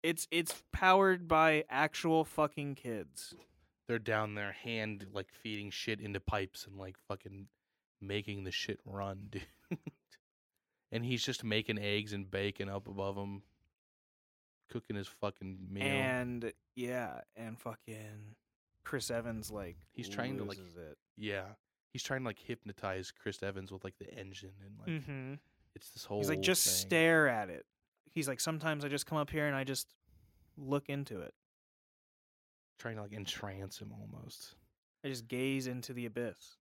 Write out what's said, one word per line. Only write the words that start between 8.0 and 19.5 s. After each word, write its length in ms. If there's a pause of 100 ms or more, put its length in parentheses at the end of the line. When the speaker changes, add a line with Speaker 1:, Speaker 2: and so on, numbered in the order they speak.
Speaker 2:
making 420
the 60
shit 340
run, 440
<laughs> 20
dude. 500 (1120)
And 100
he's 220
just 200
making 340
eggs 340
and 180
bacon 380
up 200
above 280
him, 260 (1300)
cooking 260
his 120
fucking 500 (120)
meal. 140
Speaker 1:
And, 680 (240)
yeah, 440 (160)
and 220
fucking 800 (480)
Chris 260
Evans, 400